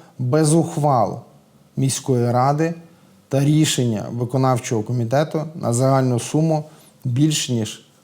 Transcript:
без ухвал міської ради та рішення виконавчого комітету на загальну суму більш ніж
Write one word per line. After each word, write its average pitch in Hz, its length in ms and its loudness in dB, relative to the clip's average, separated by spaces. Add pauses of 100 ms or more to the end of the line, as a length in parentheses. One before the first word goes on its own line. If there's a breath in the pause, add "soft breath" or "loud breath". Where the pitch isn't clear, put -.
(180 loud breath)
без 151 360 2
ухвал 147 680 0 (560)
міської 123 560 0
ради 147 420 0 (540 loud breath)
та 139 160 0
рішення 143 680 2
виконавчого 123 720 -2
комітету 131 600 -2 (120)
на - 180 -4
загальну 131 460 2
суму 156 460 0 (400 loud breath)
більш 147 440 0
ніж 113 380 -4 (180)